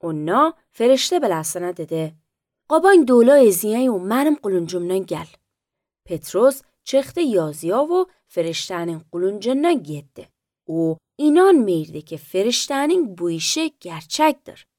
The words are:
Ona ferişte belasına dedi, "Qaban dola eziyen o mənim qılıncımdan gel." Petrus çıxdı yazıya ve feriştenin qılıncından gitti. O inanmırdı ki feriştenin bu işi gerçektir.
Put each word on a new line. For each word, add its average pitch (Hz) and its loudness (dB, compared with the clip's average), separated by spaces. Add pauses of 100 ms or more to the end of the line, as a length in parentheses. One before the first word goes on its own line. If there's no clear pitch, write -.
Ona 170 -2 (200)
ferişte 262 0
belasına 175 -4
dedi, 160 -8 (520)
"Qaban 330 6
dola 247 6
eziyen 220 2
o 214 -2
mənim 262 0
qılıncımdan 180 -4
gel." 156 -8 (760)
Petrus 226 0 (220)
çıxdı 269 -2
yazıya 190 -2
ve 359 0 (220)
feriştenin 170 -6 (120)
qılıncından 220 -2
gitti. 147 -14 (380)
O 160 -2 (200)
inanmırdı 254 2
ki 160 -14
feriştenin 247 -2
bu 175 -4
işi 294 -4
gerçektir. - -4 (120)